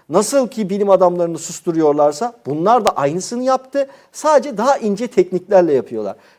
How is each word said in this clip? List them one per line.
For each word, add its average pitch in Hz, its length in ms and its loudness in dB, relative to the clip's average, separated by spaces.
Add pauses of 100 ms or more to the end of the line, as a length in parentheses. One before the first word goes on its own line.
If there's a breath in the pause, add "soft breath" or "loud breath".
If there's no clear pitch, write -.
nasıl 214 380 0
ki 214 220 -6
bilim 202 200 0
adamlarını 175 480 2
susturuyorlarsa 156 960 0 (120)
bunlar 202 400 0
da 208 40 0
aynısını 180 540 -4
yaptı. 262 440 -2 (240 soft breath)
Sadece 285 460 0
daha 247 200 0
ince 214 300 -4
tekniklerle 180 640 2
yapıyorlar. 110 420 -4 (240 soft breath)